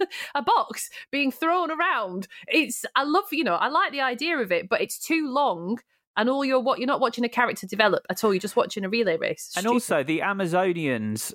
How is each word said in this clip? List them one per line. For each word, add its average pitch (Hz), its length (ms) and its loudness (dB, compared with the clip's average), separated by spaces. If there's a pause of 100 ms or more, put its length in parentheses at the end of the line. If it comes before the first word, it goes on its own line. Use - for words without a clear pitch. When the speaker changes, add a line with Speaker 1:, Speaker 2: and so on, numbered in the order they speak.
(100)
Speaker 1:
<laughs> - 240 -12
a 285 80 0
box - 480 0 (180)
being 277 220 0
thrown 330 400 0
around. 240 560 -2 (200)
It's, 254 380 0 (100)
I 269 100 2
love, 330 260 2
you 311 120 -2
know, 180 120 2
I 214 140 0
like 330 220 2
the 277 100 -4
idea 277 360 0
of 202 140 -2
it, 175 180 0
but 226 120 0
it's - 180 -4
too 311 320 0
long. 226 480 0 (360)
And 220 140 2
all 277 160 0
you're, 262 140 2
what, 247 180 2
you're 247 80 -2
not 262 140 0
watching 240 260 0
a - 20 -2
character 233 380 0
develop 202 420 2
at - 160 -2
all. 208 120 4
You're 180 40 0
just 202 160 -6
watching 196 300 0
a 185 40 -6
relay 202 280 2
race. - 380 -4
Speaker 2:
And 180 80 2
Speaker 1:
Stupid. 233 100 2
Speaker 2:
also, 190 300 2
the 156 160 0
Amazonians, 170 1160 0